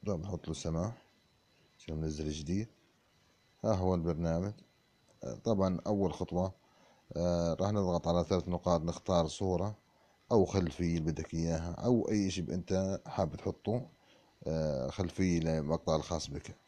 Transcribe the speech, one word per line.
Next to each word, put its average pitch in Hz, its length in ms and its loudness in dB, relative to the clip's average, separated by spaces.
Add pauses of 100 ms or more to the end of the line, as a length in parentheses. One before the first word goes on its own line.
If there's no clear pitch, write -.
طب 95 140 0
نحط 90 280 -6
له 80 60 -2
سماح 85 380 -2 (840)
عشان 78 220 -6
ننزل 78 300 -4
جديد. 80 380 -4 (960)
ها 110 100 4
هو 92 200 2
البرنامج. 85 580 0 (720)
آه، 64 100 -8
طبعا 95 520 2
أول 98 260 2
خطوة، 90 400 -2 (640)
آه، 87 440 2
راح 98 120 2
نضغط 90 360 0
على 85 160 4
ثلاث 90 240 0
نقاط، 87 320 2
نختار 85 460 0
صورة 95 500 -2 (560)
أو 107 120 8
خلفية 85 540 0
اللي 80 140 0
بدك 80 220 -6
إياها، 82 380 0
أو 117 380 2
أي 104 180 2
إشي 92 120 -4
أنت 95 680 -2
حابب 87 300 -2
تحطه، - 500 -4 (600)
آه، 76 440 0
خلفية 87 500 0
لمقطع 80 560 2
الخاص 78 340 -2
بك. - 260 -10 (120)